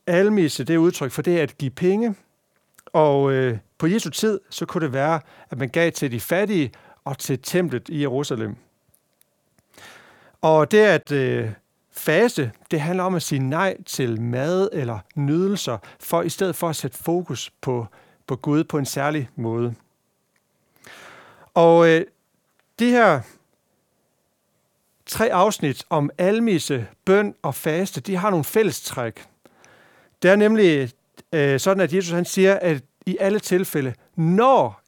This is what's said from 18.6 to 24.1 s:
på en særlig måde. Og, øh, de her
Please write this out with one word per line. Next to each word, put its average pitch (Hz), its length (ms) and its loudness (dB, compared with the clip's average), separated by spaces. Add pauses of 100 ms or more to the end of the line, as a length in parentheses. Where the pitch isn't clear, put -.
på 156 140 -6
en 139 80 -4
særlig 143 500 -4
måde. 117 400 -4 (1800)
Og, 170 340 6
øh, 165 180 4 (760)
de 240 100 2
her 214 320 4 (1800)